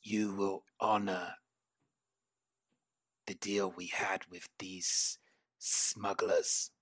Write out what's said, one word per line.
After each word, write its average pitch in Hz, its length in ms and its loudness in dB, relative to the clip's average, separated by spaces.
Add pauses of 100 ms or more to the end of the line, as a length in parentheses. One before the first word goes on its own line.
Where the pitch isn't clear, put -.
You 107 300 0
will 98 300 0 (160)
honor 98 560 0 (1900)
the 98 80 -8
deal 101 360 0
we 90 160 -10
had 95 440 -2
with 87 260 -14
these - 640 -2 (400)
smugglers. - 1120 2 (100)